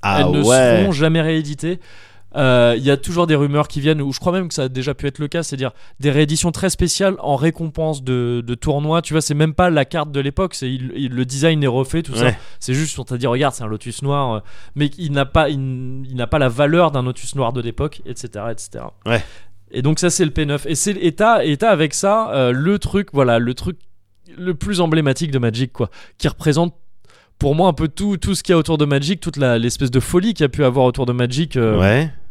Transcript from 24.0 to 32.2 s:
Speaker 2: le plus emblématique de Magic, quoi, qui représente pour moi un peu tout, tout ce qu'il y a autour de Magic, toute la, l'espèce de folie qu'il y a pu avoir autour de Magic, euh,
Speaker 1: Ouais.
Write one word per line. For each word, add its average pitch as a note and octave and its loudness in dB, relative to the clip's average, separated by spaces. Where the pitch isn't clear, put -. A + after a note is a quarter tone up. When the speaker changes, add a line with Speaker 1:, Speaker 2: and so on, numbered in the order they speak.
Speaker 2:
le F3+ -2
plus G3 -2
emblématique D#3 2
de C3+ 2
Magic, A#2+ 0
quoi, - -4
qui - -2
représente D3+ 0
pour C#3+ 2
moi F#3 4
un E3+ 4
peu D3 0
tout, G3+ -2
tout G3 0
ce - -6
qu'il - 2
y - 6
a E3 6
autour D3+ 0
de D3+ 4
Magic, C#3+ 0
toute - -8
la, B2 2
l'espèce A#2+ 0
de B2+ 2
folie F3+ 2
qu'il D#3+ 0
y - 2
a - 2
pu - -2
avoir B2+ 4
autour B2+ 2
de B2 -2
Magic, B2+ -2
euh, A2 2
Speaker 1:
Ouais. B2+ 4